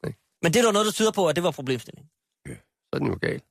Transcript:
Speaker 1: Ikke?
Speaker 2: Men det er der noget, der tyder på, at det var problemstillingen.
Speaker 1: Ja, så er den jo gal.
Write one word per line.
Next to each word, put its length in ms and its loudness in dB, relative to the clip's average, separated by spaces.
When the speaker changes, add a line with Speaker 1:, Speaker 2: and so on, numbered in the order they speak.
Speaker 1:
Ikke? 120 -12
Speaker 2:
Men 120 2
det 60 4
er 40 4
der 80 6
noget, 140 2
der 60 0
tyder 200 2
på, 160 0
at 80 2
det 80 -2
var 80 2
problemstillingen. 580 -8
Speaker 1:
Ja, 80 -10
så 40 -20
er 40 -2
den 100 -2
jo 140 -2
gal. 300 -4